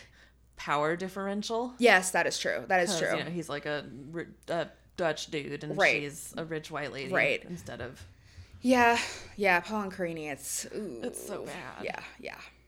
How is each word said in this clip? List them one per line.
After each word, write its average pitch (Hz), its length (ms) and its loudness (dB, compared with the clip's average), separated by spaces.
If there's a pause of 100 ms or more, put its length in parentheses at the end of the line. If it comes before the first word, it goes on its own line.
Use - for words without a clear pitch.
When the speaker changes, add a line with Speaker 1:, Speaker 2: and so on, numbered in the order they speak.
(560)
Speaker 1:
power 151 400 2
differential. 202 800 -4
Speaker 2:
Yes, 190 340 8
that 170 140 4
is - 120 0
true. 113 300 -2
That 185 120 4
is 180 100 2
Speaker 1:
'Cause, 170 100 0
Speaker 2:
true. 110 180 2
Speaker 1:
you 147 60 -4
know, 156 60 -6
he's, 170 200 -4
like, 147 160 -6
a 147 180 -2 (280)
ri-, 165 160 -6 (200)
a 160 200 -2 (280)
Dutch 160 340 0
dude, 143 340 -4
and 151 120 -4
Speaker 2:
Right. 147 260 6
Speaker 1:
she's - 340 -10
a 165 80 -6
rich 156 260 -6
white 147 220 -4
lady 135 200 -4
Speaker 2:
Right. 135 320 4
Speaker 1:
instead 135 360 -10
of 123 200 -10 (600)
Speaker 2:
Yeah, 240 380 6 (380)
yeah, 185 240 6
Paul 214 220 -4
and 190 100 -6
Karine, 170 260 -4 (120)
it's, - 360 -6
ooh. 156 360 -8
Speaker 1:
It's 65 240 -8
so 139 180 -6
bad. - 400 -10
Speaker 2:
Yeah, - 160 -4 (200)
yeah. - 180 -10 (300)